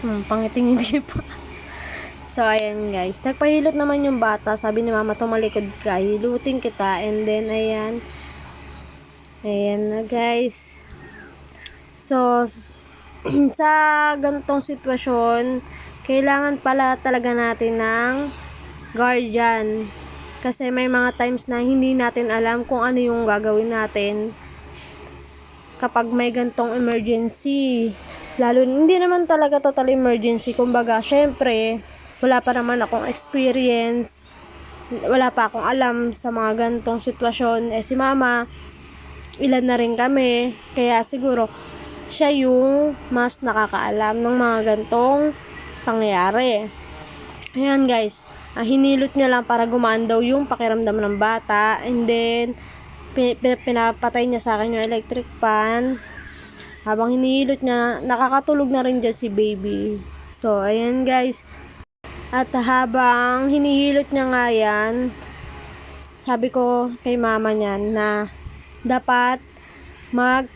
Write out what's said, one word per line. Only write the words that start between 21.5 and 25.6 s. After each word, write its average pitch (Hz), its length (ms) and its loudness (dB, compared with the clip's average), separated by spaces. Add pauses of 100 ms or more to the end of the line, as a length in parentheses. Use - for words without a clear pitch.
na 240 100 -2
hindi 262 320 2
natin 240 380 0
alam 226 320 0
kung 240 180 -2
ano 247 220 2
yung 233 240 0
gagawin 214 480 2
natin 214 560 -2 (1500)